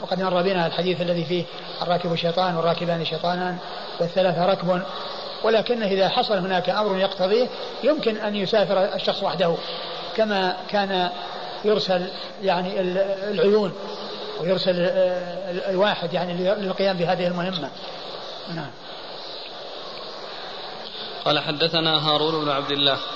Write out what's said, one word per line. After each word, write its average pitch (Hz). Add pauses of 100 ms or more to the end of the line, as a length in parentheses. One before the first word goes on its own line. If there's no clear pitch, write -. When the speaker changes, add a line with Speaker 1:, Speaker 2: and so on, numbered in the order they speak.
Speaker 1:
"وقد 185
مر 180
بنا 180
الحديث 170
الذي 175
فيه 170 (380)
الراكب 170
شيطان 170
والراكبان 170
شيطانان 175 (420)
والثلاثة 175
ركب"، 185 (640)
ولكنه 220
إذا 190
حصل 220
هناك 180
أمر 196
يقتضيه 196 (360)
يمكن 240
أن 208
يسافر 196
الشخص 202
وحده، 175 (640)
كما 196 (120)
كان 196 (540)
يرسل 190 (360)
يعني 190
ال-، 180 (320)
العيون 202 (680)
ويرسل، 180
آه، 180
ال-، 185
الواحد 180
يعني 175
للقيام 190
بهذه 175
المهمة. 175 (840)
نعم. 151 (2500)
Speaker 2:
قال: 151
"حدثنا 156
هارون 151
بن 147
عبد 139
الله". 143 (160)